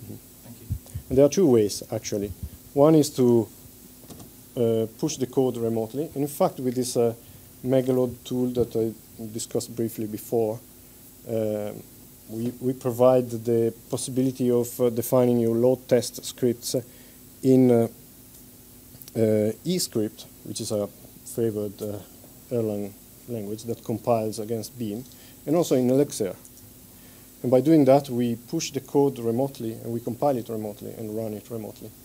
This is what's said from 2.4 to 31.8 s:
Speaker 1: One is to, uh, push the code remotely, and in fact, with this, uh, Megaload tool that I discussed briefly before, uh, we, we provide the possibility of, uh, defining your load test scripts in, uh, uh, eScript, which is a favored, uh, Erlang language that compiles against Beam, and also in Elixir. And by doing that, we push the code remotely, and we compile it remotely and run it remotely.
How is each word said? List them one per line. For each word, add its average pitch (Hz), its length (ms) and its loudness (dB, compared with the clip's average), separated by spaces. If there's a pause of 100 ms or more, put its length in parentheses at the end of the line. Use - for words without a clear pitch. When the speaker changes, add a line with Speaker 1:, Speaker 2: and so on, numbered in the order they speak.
Speaker 1:
One 151 220 6
is 147 160 4
to, 120 360 4 (1080)
uh, 113 300 0 (120)
push 156 160 -4
the 131 120 -4
code 127 280 0
remotely, 117 600 -4
and 139 80 -2
in 147 40 -2
fact, 175 320 -2
with 127 160 -2
this, 123 220 -2
uh, 117 160 2 (520)
Megaload 127 580 2
tool 127 240 -2
that 120 280 -2
I 113 180 0 (380)
discussed 113 440 -6
briefly 117 300 -4
before, 110 540 -4 (720)
uh, 107 420 -2 (580)
we, 113 300 -6
we 127 140 -2
provide 127 560 4
the 117 440 0 (160)
possibility 127 640 -2
of, 120 300 0
uh, 123 80 4
defining 120 500 2
your 113 160 2
load 127 320 2
test - 380 0
scripts - 500 -2 (680)
in, 131 300 8
uh, 117 160 6 (1300)
uh, 110 360 4 (140)
eScript, 147 600 -4 (180)
which - 160 -10
is 110 120 -8
a 104 160 0 (380)
favored, 104 560 -4
uh, 104 180 -8 (520)
Erlang 104 400 -2 (380)
language 110 340 -8
that 117 200 -8
compiles 110 560 -2
against 110 380 -8
Beam, 113 260 -6 (420)
and 143 100 0
also 170 200 2
in 127 140 2
Elixir. 131 460 0 (1080)
And 123 100 -2
by 127 100 6
doing 151 240 6
that, 139 240 6
we 120 260 -2
push - 360 -8
the 131 100 -6
code 139 380 0
remotely, 117 540 -4
and 117 200 -8
we 117 60 -4
compile 127 380 -2
it 113 120 -8
remotely 104 480 -10
and 107 180 -10
run 110 180 -6
it 101 160 -14
remotely. 107 420 -12 (140)